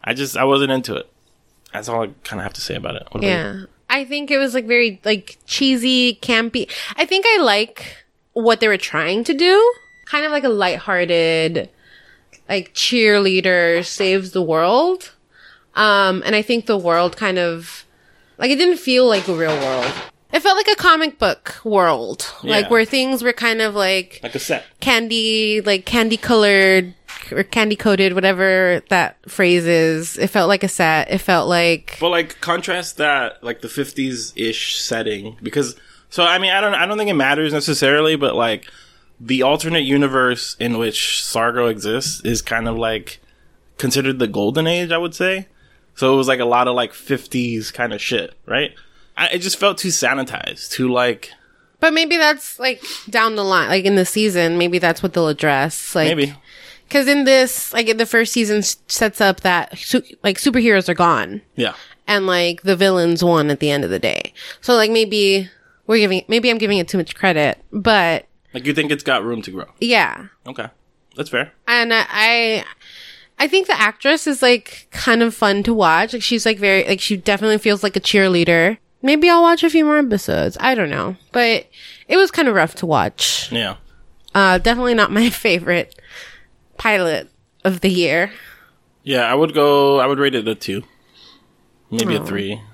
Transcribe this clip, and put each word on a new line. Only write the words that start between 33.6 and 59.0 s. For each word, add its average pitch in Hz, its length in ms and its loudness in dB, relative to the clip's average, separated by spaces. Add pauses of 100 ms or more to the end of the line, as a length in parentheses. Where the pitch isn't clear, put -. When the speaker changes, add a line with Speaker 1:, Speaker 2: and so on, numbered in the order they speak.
Speaker 1:
the 117 80 -10
fifties-ish 123 1120 -6
setting, 107 600 -6
because, 120 340 -4 (340)
so, 180 140 -2
I 170 140 2
mean, 185 140 0
I 196 100 2
don't, 202 140 0
I 170 100 2
don't 208 120 -4
think 214 120 -2
it 196 60 0
matters 147 380 2
necessarily, 147 640 2
but, 139 200 0
like, 113 320 -2 (520)
the 127 220 -2
alternate 151 420 0
universe 135 760 0
in 117 180 -4
which - 460 -4
Stargirl 117 480 0
exists 110 540 -6
is 113 160 -2
kind 113 260 -4
of, 113 100 -4
like, 113 420 -6 (580)
considered 131 420 -2
the 123 80 0
golden 107 400 -2
age, 175 240 -2
I 165 60 -2
would 170 180 -6
say. 190 320 -4 (480)
So 131 180 2
it 135 40 4
was, 131 100 2
like, 127 140 2
a 120 40 0
lot 120 220 2
of, 123 80 0
like, 123 180 0
fifties 123 800 -6
kind 117 220 -4
of 104 80 -10
shit, 107 320 -4 (120)
right? 139 280 -4 (440)
I, 165 120 -2
it 180 100 -4
just 185 180 -6
felt 196 200 0
too - 100 -6
sanitized, - 840 -4
too, 127 200 0
like 123 400 0 (480)
Speaker 2:
But 320 140 2
maybe 330 240 0
that's, 302 420 -2
like, 247 240 -4 (260)
down 220 280 0
the 202 80 -2
line, 175 240 2
like, 185 160 0
in 196 100 4
the 185 100 4
season, 180 520 0
maybe 175 200 0
that's 170 240 0
what 185 120 -2
they'll 165 160 0
address. 147 640 -2
Like, 156 140 2
Speaker 1:
Maybe. 143 240 0 (560)
Speaker 2:
'cause 277 180 2
in 285 160 2
this, 262 480 2
like, 233 160 -2
in 226 80 0
the 226 100 0
first 226 280 0
season 214 240 0
s-, 202 180 -2 (140)
sets 214 320 -2